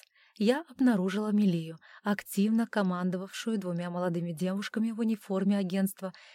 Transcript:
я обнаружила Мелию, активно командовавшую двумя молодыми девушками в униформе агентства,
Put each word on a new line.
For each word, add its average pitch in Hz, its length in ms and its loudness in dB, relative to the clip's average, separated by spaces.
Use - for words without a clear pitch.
я 247 340 2
обнаружила 214 640 2
Мелию, 170 480 2
активно 214 640 0
командовавшую 185 880 -2
двумя 175 320 -4
молодыми 175 420 -2
девушками 196 600 -2
в 214 80 -8
униформе 202 580 0
агентства, 190 560 -2